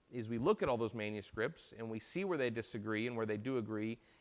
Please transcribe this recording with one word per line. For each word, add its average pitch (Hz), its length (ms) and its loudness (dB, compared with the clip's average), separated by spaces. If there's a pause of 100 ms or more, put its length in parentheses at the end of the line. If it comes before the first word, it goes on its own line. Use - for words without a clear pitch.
(100)
is 117 180 -4
we 117 100 0
look 185 240 4
at 170 60 2
all 123 80 6
those 110 180 0
manuscripts 107 840 -4
and 113 140 -6
we 110 80 -4
see 175 260 -4
where 175 140 0
they 127 120 4
disagree 110 580 0
and 120 80 -2
where 113 100 2
they 107 100 0
do 123 220 0
agree, 110 400 -2 (220)